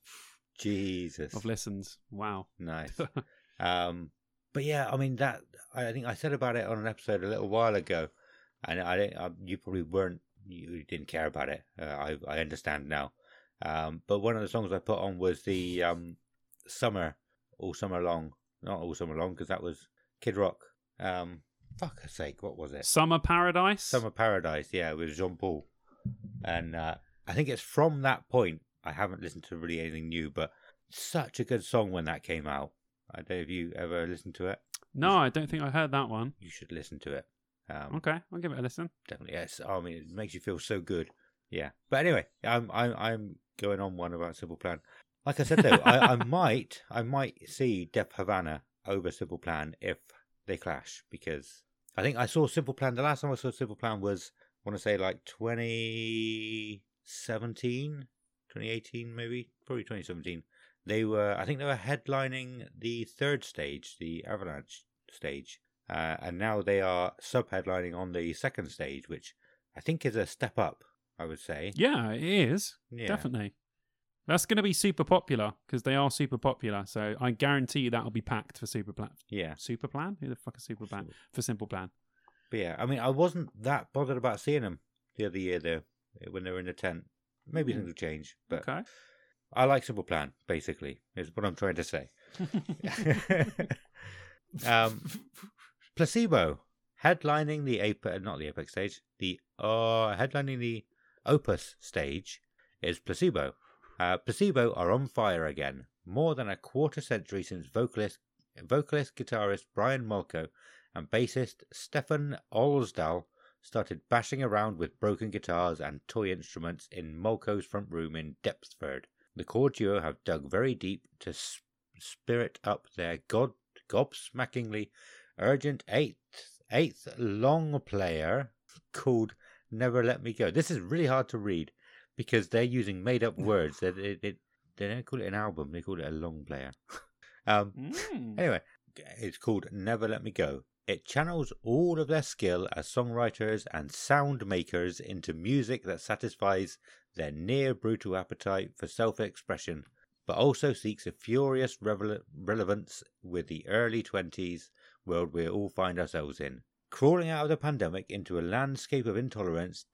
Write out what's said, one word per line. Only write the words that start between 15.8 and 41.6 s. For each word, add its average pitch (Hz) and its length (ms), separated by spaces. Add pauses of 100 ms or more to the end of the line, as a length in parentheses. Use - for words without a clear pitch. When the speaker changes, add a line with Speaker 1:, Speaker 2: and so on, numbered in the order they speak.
Speaker 1:
um, 85 320 (500)
Summer, 98 500 (420)
All 90 140
Summer 90 300
Long. 82 300 (300)
Not 92 180
All 82 140
Summer 78 220
Long, 87 180
'cause 82 140
that 95 140
was 82 260 (320)
Kid 107 160
Rock. 98 220 (420)
Um, 90 400 (380)
fuck's - 360
sake, 71 280
what 71 160
was 71 160
it? 69 100
Speaker 2:
Summer 160 340
Paradise? 180 640
Speaker 1:
Summer 113 260
Paradise, 85 600
yeah, 85 220
with 78 240
Jean 90 220
Paul. 85 280 (800)
And, 85 320
uh, 80 200 (300)
I - 60
think 135 160
it's 123 140
from 151 400
that 131 260
point 90 320 (240)
I 80 80
haven't 90 300
listened 85 220
to 90 120
really 82 240
anything 80 300
new, 82 180
but 76 240 (380)
such - 500
a 120 40
good 110 200
song 107 260
when 90 140
that 82 180
came 78 240
out. 71 260 (420)
I 80 80
don't 90 160
know 87 40
if 73 60
you 85 280
ever 85 280
listened 87 300
to 90 140
it. 98 100 (340)
Speaker 2:
No, 156 180
Speaker 1:
You 196 60
Speaker 2:
I 147 120
don't 151 200
think 156 140
I 139 80
heard 151 220
that 135 160
one. 113 320
Speaker 1:
you 90 100
should - 220
listen 80 260
to 71 160
it. 67 100 (460)
Um, 139 260
Speaker 2:
Okay, 160 220 (140)
I'll 170 80
give 170 100
it 131 80
a 127 40
listen. 160 280 (160)
Speaker 1:
Definitely, - 300
yes. 85 300
I 98 140
mean, 85 160
it 80 140
makes 98 240
you 90 60
feel 92 180
so 98 220
good. 85 280 (400)
Yeah. 76 220 (180)